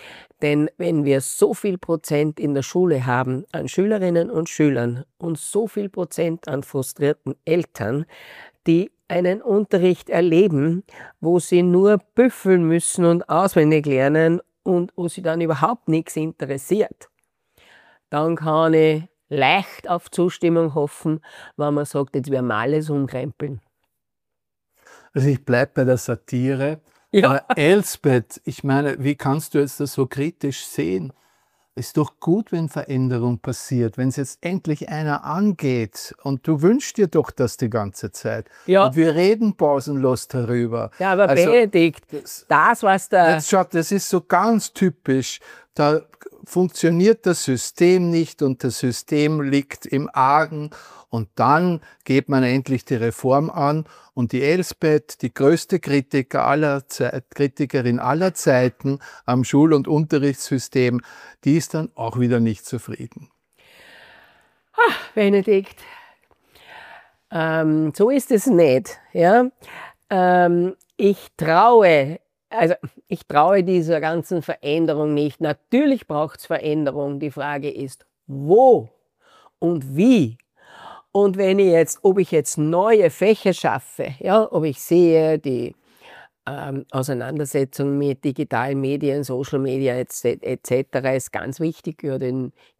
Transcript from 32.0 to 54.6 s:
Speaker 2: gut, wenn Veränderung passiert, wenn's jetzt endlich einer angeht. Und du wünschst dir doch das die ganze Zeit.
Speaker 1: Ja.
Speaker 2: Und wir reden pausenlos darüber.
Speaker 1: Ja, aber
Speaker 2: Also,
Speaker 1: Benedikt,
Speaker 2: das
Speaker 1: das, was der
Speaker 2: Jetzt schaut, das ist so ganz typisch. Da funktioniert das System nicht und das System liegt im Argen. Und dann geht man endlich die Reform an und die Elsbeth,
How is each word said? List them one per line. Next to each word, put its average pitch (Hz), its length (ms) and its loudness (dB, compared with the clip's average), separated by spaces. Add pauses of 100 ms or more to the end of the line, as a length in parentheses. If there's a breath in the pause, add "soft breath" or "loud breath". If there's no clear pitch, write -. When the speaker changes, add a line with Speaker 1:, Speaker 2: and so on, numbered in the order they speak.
Speaker 2:
gut, 196 320 -2
wenn 165 160 -4
Veränderung 127 720 -4
passiert, 120 580 -4
wenn's 127 160 -2
jetzt 139 280 -8
endlich 170 480 -6
einer 151 340 -4
angeht. 151 1000 -4
Und 139 240 -6
du 156 160 -2
wünschst 226 360 2
dir 196 100 2
doch - 240 0
das - 240 -2
die 123 140 -4
ganze 104 420 -6
Zeit. 110 360 -8 (180 soft breath)
Speaker 1:
Ja. 196 200 4
Speaker 2:
Und 131 100 -4
wir 165 200 4
reden 208 400 2
pausenlos 139 720 0
darüber. 117 720 -4
Speaker 1:
Ja, 190 120 0
aber 185 160 4
Speaker 2:
Also, 170 180 4
Speaker 1:
Benedikt, 202 680 2
Speaker 2:
das - 360 -14
Speaker 1:
das, 185 360 4
was 190 240 0
der 170 260 4
Speaker 2:
Jetzt 156 160 -4
schaut, 185 240 2
das 165 160 -2
ist 196 180 -2
so 180 120 0
ganz 202 520 0
typisch. - 680 -2 (340 loud breath)
Da 151 280 0 (420)
funktioniert 180 840 2
das 175 160 0
System 175 680 2
nicht 165 340 -2
und 135 200 -2
das 127 160 -4
System 147 640 -2
liegt 139 460 -2
im 139 260 -4
Argen. 151 580 0 (380 loud breath)
Und 113 280 -6
dann 156 440 2 (240 soft breath)
geht 139 240 0
man 135 140 2
endlich 127 420 -2
die 135 120 -4
Reform 131 520 0
an 151 360 -2 (300 soft breath)
und 120 180 -4
die 127 100 -2
Elsbeth, 156 800 -2